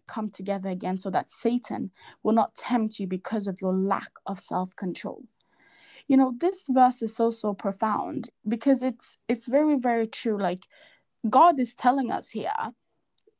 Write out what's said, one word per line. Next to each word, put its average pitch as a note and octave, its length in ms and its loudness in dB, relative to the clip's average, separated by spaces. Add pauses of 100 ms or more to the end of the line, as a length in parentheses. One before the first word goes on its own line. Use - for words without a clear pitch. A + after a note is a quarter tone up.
come A3 240 -8
together G3 400 -6
again, F#3 280 -4
so F#3+ 140 -6
that - 200 -2
Satan A#3 600 -2 (300)
will A3 120 2
not A3 200 2
tempt A3 460 -2
you G3 80 -4
because G3 400 -4
of F#3+ 140 -6
your F#3 120 0
lack F#3+ 380 -2 (140)
of G3 160 -8
self-control." - 800 -8 (840)
You C4 100 6
know, B3+ 200 4
this F#4 320 -2
verse B3+ 320 4
is A3 140 -6
so, A#3 160 2
so G#3+ 220 -2
profound G3+ 760 -4 (160)
because A#3 380 2
it's, - 340 -6 (120)
it's A#3+ 160 -2
very, D4 320 4
very A#3 280 0
true. A3 320 -4
Like, F#3 300 -2 (600)
God D4 320 8
is A#3 120 -2
telling B3+ 380 2
us - 200 -6
here, G3 420 -6 (680)